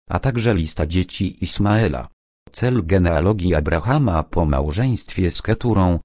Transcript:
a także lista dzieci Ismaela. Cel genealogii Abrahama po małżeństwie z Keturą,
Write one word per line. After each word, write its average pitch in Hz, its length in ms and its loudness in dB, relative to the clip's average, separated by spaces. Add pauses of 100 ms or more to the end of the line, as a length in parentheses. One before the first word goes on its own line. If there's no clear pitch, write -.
a 90 100 -2
także 120 360 0
lista 80 320 -2
dzieci 90 580 -2
Ismaela. 101 640 0 (440)
Cel 120 340 0
genealogii 87 680 2
Abrahama 82 680 0
po 87 220 -2
małżeństwie 85 880 -2
z - 120 -4
Keturą, 98 640 2